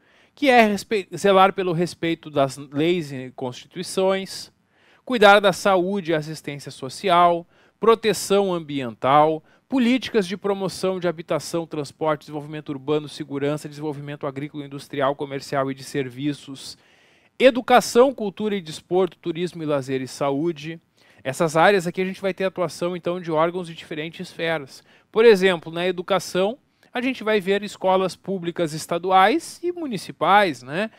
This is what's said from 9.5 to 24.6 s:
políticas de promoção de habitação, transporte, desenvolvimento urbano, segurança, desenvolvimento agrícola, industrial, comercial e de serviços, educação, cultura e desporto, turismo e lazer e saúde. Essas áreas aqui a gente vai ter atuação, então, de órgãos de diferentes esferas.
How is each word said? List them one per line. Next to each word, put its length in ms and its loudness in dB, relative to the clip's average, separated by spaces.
políticas 580 0
de 120 -8
promoção 640 -4
de 60 -2
habitação, 600 -4
transporte, 540 -4
desenvolvimento 480 -12
urbano, 400 -4
segurança, 580 -6
desenvolvimento 580 -10
agrícola, 400 -10
industrial, 500 -2
comercial 540 -4
e 60 -6
de 80 -16
serviços, 920 -8
educação, 760 4
cultura 420 -4
e 60 -4
desporto, 560 -2
turismo 460 -6
e 20 -8
lazer 360 -2
e 60 -8
saúde. 720 -4
Essas 320 -2
áreas 300 4
aqui 160 -6
a 40 -2
gente 160 -8
vai 120 -2
ter 100 -6
atuação, 540 -4
então, 220 -6
de 120 -8
órgãos 360 0
de 80 -16
diferentes 520 -12
esferas. 560 -6